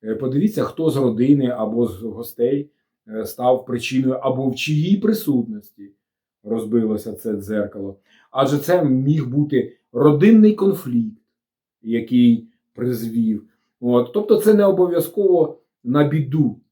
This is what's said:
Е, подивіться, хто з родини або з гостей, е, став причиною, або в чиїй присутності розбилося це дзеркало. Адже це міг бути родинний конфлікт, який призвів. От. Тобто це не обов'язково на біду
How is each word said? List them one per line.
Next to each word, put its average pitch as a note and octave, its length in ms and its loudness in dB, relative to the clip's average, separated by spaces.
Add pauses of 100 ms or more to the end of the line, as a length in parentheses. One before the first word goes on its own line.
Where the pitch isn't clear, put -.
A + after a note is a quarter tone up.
Е, A2 120 -4
подивіться, C3+ 480 0
хто D#3+ 260 -2
з C#3 80 -2
родини B2+ 600 2
або A2+ 300 -2
з F#2+ 160 -10
гостей, A#2+ 680 -4 (360)
е, A2 180 -8
став B2+ 400 -2
причиною, C3 560 -2
або C3 280 -2
в B2 60 -6
чиїй D#3 420 0
присутності A2+ 920 -4 (520)
розбилося A2 680 -2
це A2 200 -8
дзеркало. G2+ 640 -8 (360)
Адже C3+ 260 0
це F3 260 0
міг C3+ 440 0
бути C#3 500 -2 (140)
родинний G3+ 600 6
конфлікт, A#2+ 640 -2 (640)
який A#2 680 2 (260)
призвів. A2+ 680 -4 (360)
От. A#2+ 340 0
Тобто G#3 220 2
це G#3+ 180 4
не G3+ 120 6
обов'язково F3+ 920 2 (240)
на C3+ 200 2
біду C#3 560 -2 (120)